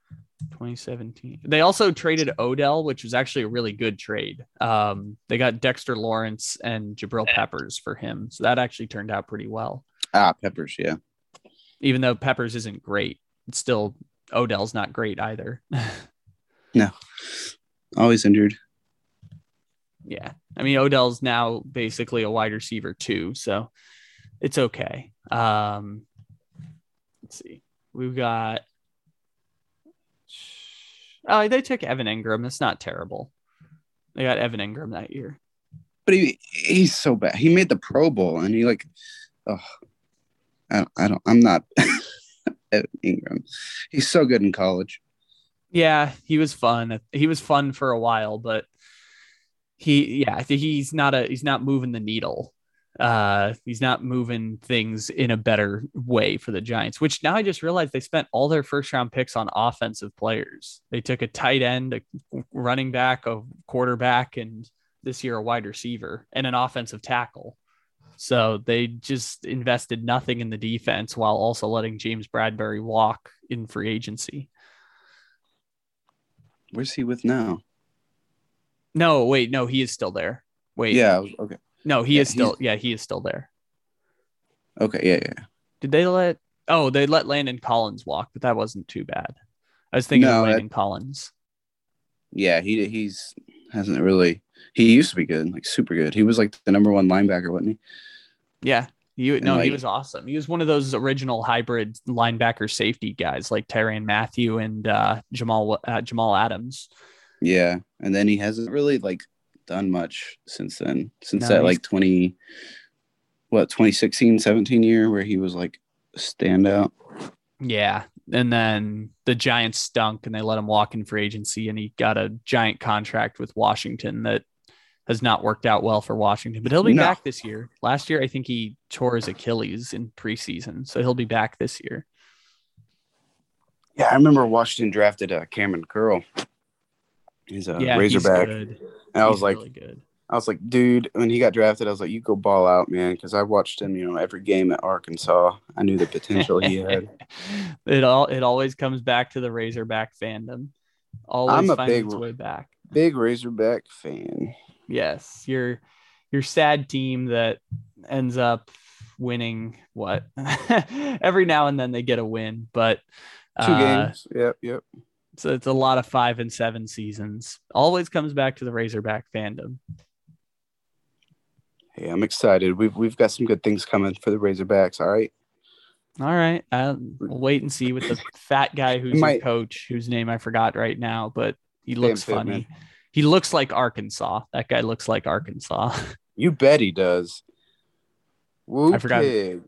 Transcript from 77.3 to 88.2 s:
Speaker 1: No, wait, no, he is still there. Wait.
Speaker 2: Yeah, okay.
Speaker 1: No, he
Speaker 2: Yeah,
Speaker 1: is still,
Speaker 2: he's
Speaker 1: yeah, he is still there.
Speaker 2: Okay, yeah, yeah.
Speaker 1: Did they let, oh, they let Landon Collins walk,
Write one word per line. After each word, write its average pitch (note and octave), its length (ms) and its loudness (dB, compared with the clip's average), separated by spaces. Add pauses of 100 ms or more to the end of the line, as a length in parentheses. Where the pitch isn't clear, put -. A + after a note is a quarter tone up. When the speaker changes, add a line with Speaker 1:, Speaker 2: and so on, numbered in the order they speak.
Speaker 1:
No, D#3+ 300 4
wait, B2+ 260 2
no, B2+ 160 0
he C3 140 0
is B2 100 -2
still F#2+ 200 -4
there. F#2+ 340 -6 (320)
Wait. A2+ 180 2
Speaker 2:
Yeah, G2+ 280 6 (160)
okay. G#2 180 -12 (280)
Speaker 1:
No, C#3 200 2
he C#3+ 100 2
Speaker 2:
Yeah, C#3+ 80 6
Speaker 1:
is C3+ 60 0
still, A2+ 260 0
Speaker 2:
he's - 60 -12
Speaker 1:
yeah, A2+ 160 0
he A#2 160 -4
is A2 100 -8
still - 180 -8
there. - 300 -8 (1300)
Speaker 2:
Okay, - 220 -2
yeah, F2+ 180 4
yeah. - 240 -8 (360)
Speaker 1:
Did C#3 100 -6
they E3 160 4
let, F3+ 320 2 (300)
oh, D3+ 220 4
they C#3 160 4
let D#3 200 2
Landon C3+ 320 -4
Collins A2+ 480 -2
walk, D#2+ 260 -6